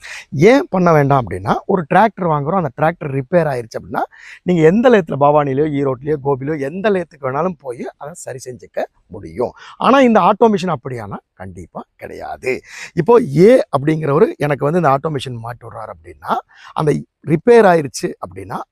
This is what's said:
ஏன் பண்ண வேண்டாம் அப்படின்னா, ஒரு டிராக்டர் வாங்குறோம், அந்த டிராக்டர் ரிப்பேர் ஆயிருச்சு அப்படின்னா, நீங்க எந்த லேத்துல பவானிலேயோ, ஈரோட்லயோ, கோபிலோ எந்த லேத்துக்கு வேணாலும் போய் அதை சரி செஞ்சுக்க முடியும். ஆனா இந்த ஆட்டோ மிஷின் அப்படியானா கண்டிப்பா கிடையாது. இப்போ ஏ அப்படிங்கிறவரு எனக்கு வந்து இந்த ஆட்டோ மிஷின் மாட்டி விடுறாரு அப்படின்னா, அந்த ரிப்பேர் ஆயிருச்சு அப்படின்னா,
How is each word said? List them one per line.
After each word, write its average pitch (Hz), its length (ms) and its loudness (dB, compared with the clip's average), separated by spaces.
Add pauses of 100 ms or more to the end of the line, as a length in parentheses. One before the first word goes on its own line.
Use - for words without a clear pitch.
(320)
ஏன் 233 380 4
பண்ண 175 220 2
வேண்டாம் 139 380 2
அப்படின்னா, 101 260 -4 (100)
ஒரு 185 280 -2
டிராக்டர் 190 340 0
வாங்குறோம், 151 280 -2
அந்த 165 140 -2 (120)
டிராக்டர் 147 400 -2
ரிப்பேர் 165 260 0
ஆயிருச்சு 123 340 -8
அப்படின்னா, 117 200 -6 (420)
நீங்க 180 180 2
எந்த 208 280 6
லேத்துல 190 300 2
பவானிலேயோ, 147 500 2
ஈரோட்லயோ, 139 540 -2
கோபிலோ 139 360 -4
எந்த 185 300 -4
லேத்துக்கு 175 320 -4
வேணாலும் 147 380 -4
போய் 135 260 -10 (120)
அதை 147 180 -16
சரி 127 300 -14
செஞ்சுக்க 113 380 -10 (240)
முடியும். 98 440 -8 (260)
ஆனா 262 240 2
இந்த 226 180 4
ஆட்டோ 208 280 2
மிஷின் 180 320 -2
அப்படியானா 117 360 -10 (180)
கண்டிப்பா 90 500 -16 (120)
கிடையாது. 82 680 -10 (320)
இப்போ 226 280 4 (160)
ஏ 233 240 8 (160)
அப்படிங்கிறவரு 151 580 0
எனக்கு 143 360 -2
வந்து 180 80 0
இந்த 151 100 2
ஆட்டோ 139 220 0
மிஷின் 127 280 -8
மாட்டி 117 280 -14
விடுறாரு 110 220 -14
அப்படின்னா, 87 480 -8 (360)
அந்த 151 200 0 (340)
ரிப்பேர் 214 380 6
ஆயிருச்சு 165 540 0
அப்படின்னா, 98 400 -12 (120)